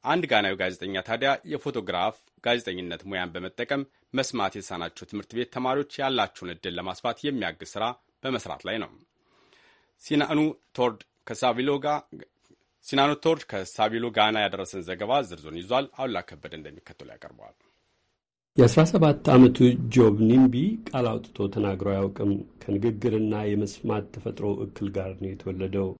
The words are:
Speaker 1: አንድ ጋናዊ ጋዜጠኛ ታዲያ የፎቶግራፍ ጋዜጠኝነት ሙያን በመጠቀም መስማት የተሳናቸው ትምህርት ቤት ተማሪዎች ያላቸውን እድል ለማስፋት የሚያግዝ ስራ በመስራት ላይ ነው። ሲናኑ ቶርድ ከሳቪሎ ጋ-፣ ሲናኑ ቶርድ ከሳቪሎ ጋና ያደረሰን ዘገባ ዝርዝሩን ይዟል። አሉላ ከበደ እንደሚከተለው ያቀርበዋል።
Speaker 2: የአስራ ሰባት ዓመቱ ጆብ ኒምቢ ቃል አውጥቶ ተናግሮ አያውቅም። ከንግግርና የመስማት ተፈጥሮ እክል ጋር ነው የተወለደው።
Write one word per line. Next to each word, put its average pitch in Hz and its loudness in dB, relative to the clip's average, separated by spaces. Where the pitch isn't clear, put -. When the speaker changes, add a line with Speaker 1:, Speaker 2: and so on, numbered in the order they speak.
Speaker 1:
አንድ 160 0
ጋናዊ 101 2
ጋዜጠኛ 95 -6
ታዲያ 117 -2
የፎቶግራፍ 110 -4
ጋዜጠኝነት 92 -4
ሙያን 90 -8
በመጠቀም 92 -6
መስማት 120 -4
የተሳናቸው 92 -10
ትምህርት 101 -12
ቤት 120 -6
ተማሪዎች 131 -4
ያላቸውን 113 -4
እድል 87 -10
ለማስፋት 92 -6
የሚያግዝ 95 -6
ስራ 104 -4
በመስራት 110 -8
ላይ 104 -6
ነው። 92 -10
ሲናኑ 151 0
ቶርድ 120 0
ከሳቪሎ 127 0
ጋ-፣ 147 0
ሲናኑ 139 2
ቶርድ 160 0
ከሳቪሎ 110 -2
ጋና 107 2
ያደረሰን 98 -4
ዘገባ 92 -4
ዝርዝሩን 80 -12
ይዟል። 123 -2
አሉላ 127 -4
ከበደ 78 -16
እንደሚከተለው 73 -18
ያቀርበዋል። 58 -20
Speaker 2:
የአስራ 123 8
ሰባት 160 4
ዓመቱ 127 10
ጆብ 113 6
ኒምቢ 123 8
ቃል 127 -2
አውጥቶ 110 -4
ተናግሮ 98 -2
አያውቅም። 98 0
ከንግግርና 110 0
የመስማት 104 -2
ተፈጥሮ - -8
እክል 101 -6
ጋር 95 -4
ነው 95 -8
የተወለደው። 95 -4